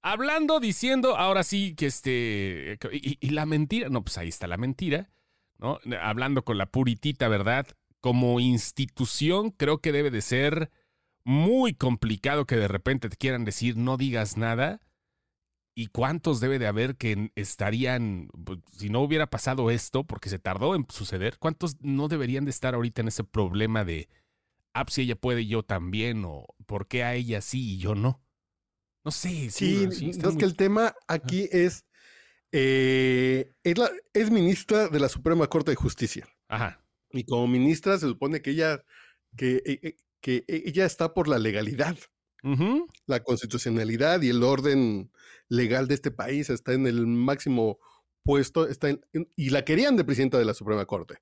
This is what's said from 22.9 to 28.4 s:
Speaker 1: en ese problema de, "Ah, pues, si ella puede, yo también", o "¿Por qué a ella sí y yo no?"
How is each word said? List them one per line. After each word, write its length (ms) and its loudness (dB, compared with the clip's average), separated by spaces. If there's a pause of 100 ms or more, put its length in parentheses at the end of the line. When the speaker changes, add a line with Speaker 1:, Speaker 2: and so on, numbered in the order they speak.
Speaker 1:
en 60 -2
ese 140 -6
problema 640 0
de, 240 -6 (640)
"Ah, 120 -2
pues, 100 -8
si 80 0
ella 140 -2
puede, 300 0
yo 160 0
también", 640 -4
o 220 -12 (200)
"¿Por 220 -6
qué 160 -2
a 100 -2
ella 280 -4
sí 320 -4
y 40 -6
yo 160 -2
no?" 280 0 (840)